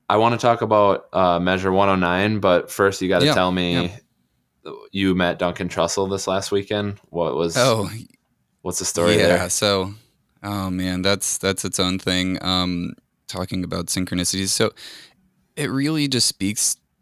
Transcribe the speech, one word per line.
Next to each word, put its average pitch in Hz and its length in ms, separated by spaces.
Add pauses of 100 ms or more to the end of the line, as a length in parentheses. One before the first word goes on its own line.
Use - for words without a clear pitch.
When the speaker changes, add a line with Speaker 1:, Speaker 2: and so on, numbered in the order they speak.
Speaker 1:
I 104 100
wanna 113 200
talk 117 240
about, 104 500
uh, 87 280
Measure 92 320
one 98 160
oh 95 80
nine, 92 440
but 90 300
first 98 300
you 92 80
gotta 95 180
Speaker 2:
Yeah, 151 80
Speaker 1:
tell 92 180
me, 90 200 (920)
Speaker 2:
yeah. 76 80 (200)
Speaker 1:
you 95 220
met 87 240
Duncan 87 320
Trussell 95 400
this 95 160
last 98 260
weekend. 104 460 (100)
What 80 280
was, 82 200
Speaker 2:
Oh, 110 340 (720)
Speaker 1:
what's 90 200
the 95 40
story 87 320
Speaker 2:
yeah, 87 220
Speaker 1:
there? 90 120
Speaker 2:
so, 101 440 (480)
oh 101 260
man, 92 320
that's, 98 380
that's 95 260
its 95 160
own 92 180
thing. 92 440
Um, 90 500 (360)
talking 92 360
about 87 220
synchronicities. 92 640
So - 240 (840)
it 147 140
really 143 360
just 127 200
speaks - 500 (260)